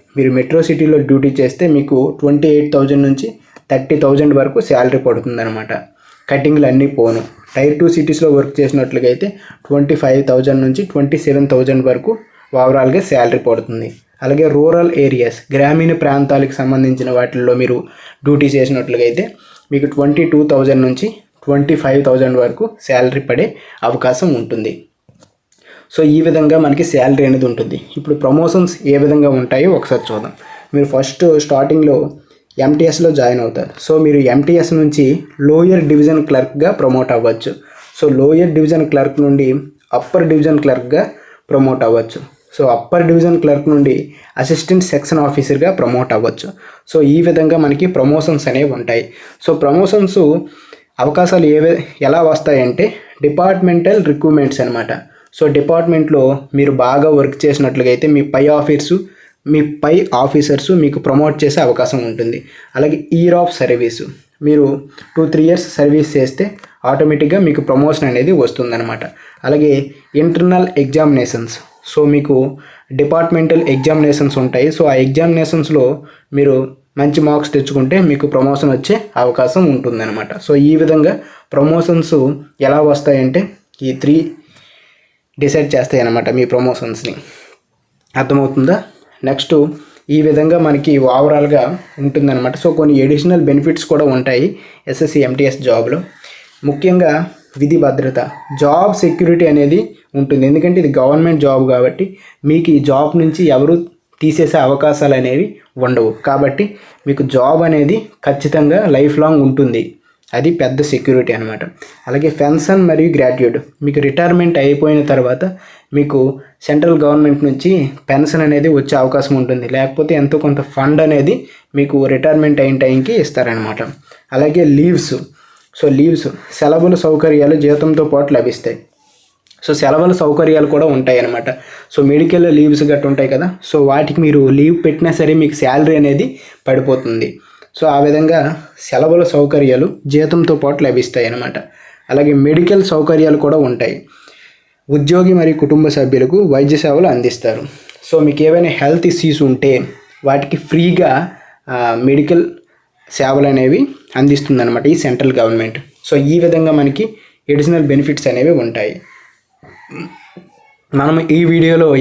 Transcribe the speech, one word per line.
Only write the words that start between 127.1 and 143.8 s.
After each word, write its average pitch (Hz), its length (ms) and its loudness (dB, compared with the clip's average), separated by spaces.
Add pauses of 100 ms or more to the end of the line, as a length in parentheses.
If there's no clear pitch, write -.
జీతంతో 151 480 0
పాటు 143 260 0
లభిస్తాయి. - 400 -4 (880)
So 160 60 0 (100)
సెలవుల 156 400 2
సౌకర్యాలు 156 540 2
కూడా 147 100 2 (120)
ఉంటాయన్నమాట. 123 520 -2 (440)
So - 60 0 (120)
మెడికల్ 170 340 2 (140)
లీవ్స్ 147 320 4
గట్టు 143 200 0
ఉంటాయి 135 220 0
కదా, 156 140 -2 (220)
so 156 80 0 (120)
వాటికి 143 360 0
మీరు 147 160 4 (180)
లీవ్ 165 260 4
పెట్టినా 165 340 0
సరే 156 220 2
మీకు 147 220 -2
శాలరీ 147 380 2
అనేది 143 240 2 (420)
పడిపోతుంది. 131 600 -2 (500)
So 160 80 -2 (100)
ఆ - 100 2
విధంగా 156 340 2 (480)
సెలవుల 160 440 2
సౌకర్యాలు 143 560 2 (260)
జీతంతో 151 480 2
పాటు 143 240 -2
లభిస్తాయి 123 440 -2
అన్నమాట. 123 280 -10 (540)
అలాగే 147 220 2 (120)
మెడికల్ 175 460 2
సౌకర్యాలు 156 540 2
కూడా 151 120 2 (120)
ఉంటాయి. 120 260 -4 (1000)